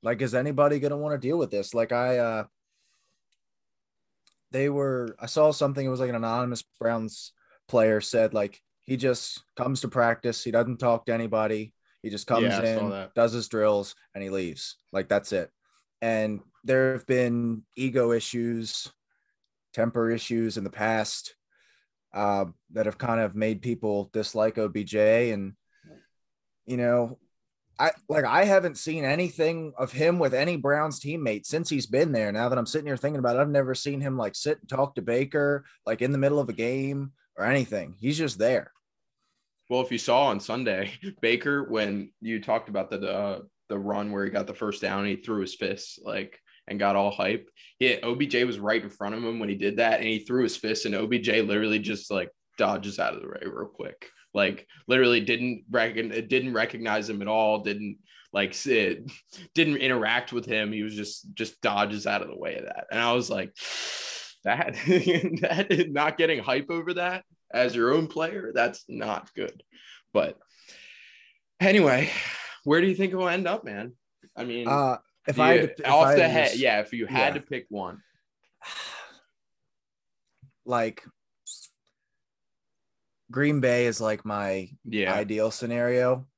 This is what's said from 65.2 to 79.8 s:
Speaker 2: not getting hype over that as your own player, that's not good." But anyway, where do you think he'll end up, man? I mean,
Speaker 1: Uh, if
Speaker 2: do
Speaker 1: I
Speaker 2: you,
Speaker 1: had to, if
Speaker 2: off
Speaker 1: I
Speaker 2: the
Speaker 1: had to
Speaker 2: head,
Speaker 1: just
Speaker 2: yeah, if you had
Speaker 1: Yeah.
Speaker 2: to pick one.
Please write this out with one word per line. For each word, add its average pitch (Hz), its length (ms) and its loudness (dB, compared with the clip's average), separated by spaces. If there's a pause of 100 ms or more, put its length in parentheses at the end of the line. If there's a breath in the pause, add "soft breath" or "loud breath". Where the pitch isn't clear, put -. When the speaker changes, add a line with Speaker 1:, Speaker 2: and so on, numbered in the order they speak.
Speaker 2:
not 151 260 0
getting 160 220 2
hype 139 300 -2
over 170 260 -4
that 180 280 -4 (300)
as 120 220 2
your 120 180 4
own 160 140 2
player, 113 460 -4
that's - 360 0
not - 460 -6
good." - 260 -8 (520 loud breath)
But - 240 2 (1200 loud breath)
anyway, 160 500 6 (540 loud breath)
where 156 180 4
do 190 60 6
you 190 80 2
think 190 160 0
he'll 185 160 -2
end 180 200 0
up, 214 160 -2
man? 113 300 -10 (420)
I 120 80 -8
mean, 120 240 -6
Speaker 1:
Uh, 135 300 2 (300)
if 143 100 -2
Speaker 2:
do 156 40 4
Speaker 1:
I 156 120 8
Speaker 2:
you, - 80 8
Speaker 1:
had - 160 -2
to, 151 60 -10
if 131 60 0
Speaker 2:
off 147 180 8
Speaker 1:
I 143 80 8
Speaker 2:
the 143 80 8
Speaker 1:
had - 40 6
to - 20 4
Speaker 2:
head, 156 200 4
Speaker 1:
just - 100 -2
Speaker 2:
yeah, 117 220 4
if 104 120 -6
you 117 140 -4
had 135 280 2
Speaker 1:
Yeah. 147 40 -4
Speaker 2:
to - 20 -10
pick 127 280 -10
one. 95 320 -8 (2750 loud breath)